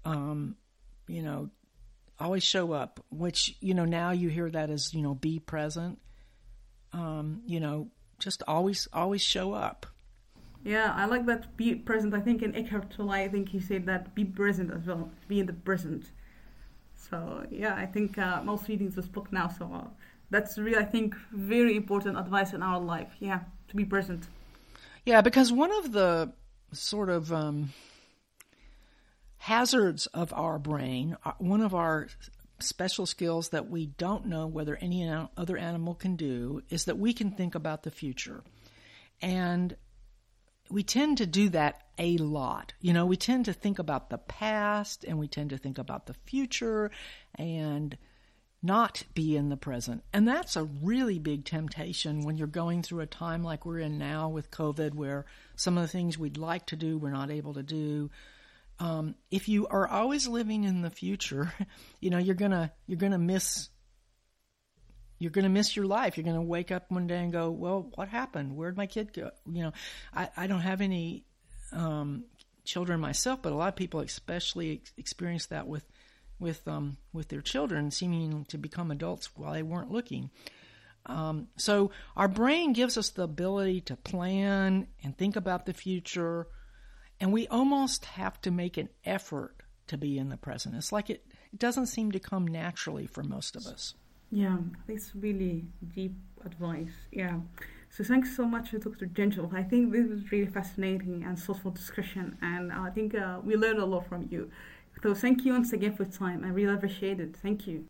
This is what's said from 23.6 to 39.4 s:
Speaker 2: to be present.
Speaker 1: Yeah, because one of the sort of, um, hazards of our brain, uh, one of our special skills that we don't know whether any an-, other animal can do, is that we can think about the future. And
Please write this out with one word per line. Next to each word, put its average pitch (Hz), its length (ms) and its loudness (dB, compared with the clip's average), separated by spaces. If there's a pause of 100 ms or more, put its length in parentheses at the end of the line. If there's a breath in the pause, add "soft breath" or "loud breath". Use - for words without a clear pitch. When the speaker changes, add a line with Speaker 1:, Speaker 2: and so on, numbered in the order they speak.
Speaker 2:
to - 80 -10
be 208 100 4
present. 185 420 0 (760 loud breath)
Speaker 1:
Yeah, 226 160 12
because 240 300 8
one 311 220 6
of 339 180 0
the 175 400 6 (400)
sort 202 380 -2
of, 165 240 0
um, 151 400 0 (1600 loud breath)
hazards 220 720 4
of 165 260 -2
our 160 260 0
brain, 143 680 -2
uh, 151 140 -2
one 196 220 4
of 202 120 2
our 160 340 2 (520)
special - 460 -2
skills 165 440 0
that 151 200 -2
we 165 180 -2
don't 185 400 -2
know 160 180 -2
whether 156 320 -4
any 180 240 0
an-, 160 340 -2
other 175 220 -2
animal 170 380 -2
can 185 200 0
do, 135 540 -2
is 160 160 -2
that 175 140 0
we 226 140 4
can 208 180 0
think 180 240 -2
about 156 280 -2
the 156 80 -6
future. - 520 -8 (800 loud breath)
And 180 540 0 (960)